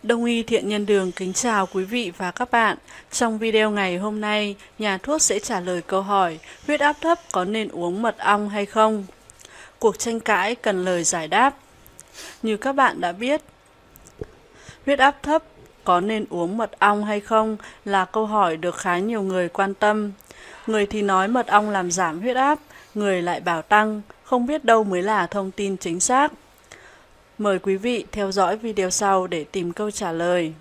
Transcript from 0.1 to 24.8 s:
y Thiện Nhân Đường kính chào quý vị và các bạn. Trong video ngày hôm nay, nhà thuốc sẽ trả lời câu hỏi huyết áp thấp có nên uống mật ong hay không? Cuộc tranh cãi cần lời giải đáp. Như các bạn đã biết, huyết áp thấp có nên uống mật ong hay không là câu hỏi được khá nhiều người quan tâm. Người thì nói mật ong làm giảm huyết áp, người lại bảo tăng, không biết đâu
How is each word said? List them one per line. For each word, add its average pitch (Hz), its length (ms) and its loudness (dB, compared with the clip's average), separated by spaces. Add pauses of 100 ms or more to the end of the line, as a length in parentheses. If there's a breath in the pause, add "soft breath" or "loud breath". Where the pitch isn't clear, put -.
y 233 180 0
Thiện 208 260 0
Nhân 208 160 -2
Đường 196 260 2
kính 185 220 -6
chào 208 320 0
quý 190 180 -4
vị 214 340 -4
và 180 140 -4
các - 200 -6
bạn. 226 260 4 (340 loud breath)
Trong 226 260 0
video 214 340 2
ngày 190 260 -2
hôm 214 240 -4
nay, 208 340 -2 (240 loud breath)
nhà 202 180 -2
thuốc 277 240 -2
sẽ 202 180 2
trả 214 200 -4
lời 180 220 -4
câu 190 200 -2
hỏi 190 380 0 (280 loud breath)
huyết 294 120 0
áp 294 220 2
thấp 339 180 2 (120)
có 180 140 0
nên 214 240 -4
uống 175 320 -4
mật 233 160 -2
ong 208 320 0
hay 202 160 -4
không? 220 400 2 (720 loud breath)
Cuộc 208 200 2
tranh 233 200 -4
cãi 214 360 0
cần 190 300 -2
lời 180 180 0
giải 160 240 -2
đáp. 240 280 2 (880 loud breath)
Như 220 140 -2
các 269 160 -4
bạn 262 280 2
đã 175 100 -2
biết, 247 300 -2 (1400 loud breath)
huyết 277 140 2
áp 277 240 4
thấp 311 200 2 (400)
có 175 180 4
nên 214 280 -2
uống 175 280 -4
mật 220 220 -2
ong 208 260 4
hay 208 140 -2
không 220 380 0 (280 loud breath)
là 196 200 0
câu 220 200 -2
hỏi 202 320 2
được 170 180 -4
khá 175 220 -2
nhiều 214 240 -2
người 185 280 -2
quan 196 240 0
tâm. 208 380 2 (560 loud breath)
Người 214 180 2
thì 208 160 -6
nói 196 260 2
mật 240 200 0
ong 208 220 4
làm 185 220 -2
giảm 170 300 -2
huyết 247 140 -2
áp, 285 240 2 (360 loud breath)
người 196 260 2
lại 170 180 -2
bảo 170 220 -2
tăng, 214 400 2 (220)
không 247 220 0
biết 294 200 -4
đâu 226 180 6